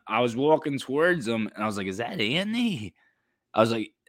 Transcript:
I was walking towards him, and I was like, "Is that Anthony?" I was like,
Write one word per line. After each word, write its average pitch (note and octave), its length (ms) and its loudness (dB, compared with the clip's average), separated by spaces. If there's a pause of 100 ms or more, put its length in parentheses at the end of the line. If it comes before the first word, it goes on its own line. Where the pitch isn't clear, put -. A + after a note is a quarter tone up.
I A2 120 2
was A#2+ 160 2
walking D3 420 2
towards D3+ 480 0
him, A2 300 -2
and G#2 80 -6
I - 20 -2
was G#2 120 -2
like, G2 100 -4
"Is F#2+ 100 -4
that A#2 220 -6
Anthony?" F3+ 720 -2 (600)
I - 80 4
was A2+ 100 6
like, A2+ 220 -4 (160)